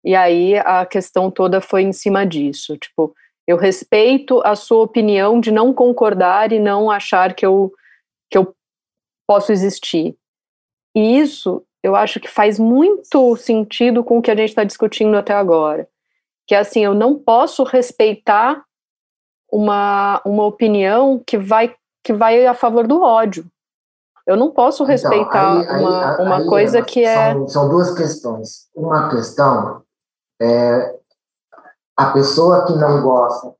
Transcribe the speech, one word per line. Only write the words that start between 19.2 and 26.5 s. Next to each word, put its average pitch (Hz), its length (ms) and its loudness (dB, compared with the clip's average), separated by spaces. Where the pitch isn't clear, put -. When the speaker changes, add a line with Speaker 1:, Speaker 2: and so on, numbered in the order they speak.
Speaker 1:
uma, 202 760 -2
uma 208 200 0
opinião 214 800 0
que 226 120 -4
vai, 220 380 0
que 226 120 -4
vai 226 320 2
a 247 80 2
favor 233 340 0
do 311 140 2
ódio. 226 440 0
Eu 190 120 0
não 285 140 0
posso 269 320 0
Speaker 2:
Então, 269 80 0
Speaker 1:
respeitar 208 680 0
Speaker 2:
aí, 170 80 -4
aí, 190 140 -4
Speaker 1:
uma, 151 340 -2
Speaker 2:
aí, 180 100 -2
Speaker 1:
uma 185 120 0
Speaker 2:
aí, 160 100 -2
Speaker 1:
coisa 214 300 2